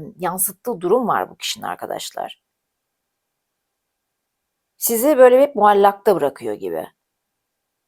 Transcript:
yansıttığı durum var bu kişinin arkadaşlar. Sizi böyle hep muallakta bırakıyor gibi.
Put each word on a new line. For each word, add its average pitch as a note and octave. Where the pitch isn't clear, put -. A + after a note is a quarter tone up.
yansıttığı F#3
durum G3+
var C#3+
bu -
kişinin -
arkadaşlar. -
Sizi B3
böyle B3+
hep C#4+
muallakta G3+
bırakıyor C3+
gibi. E2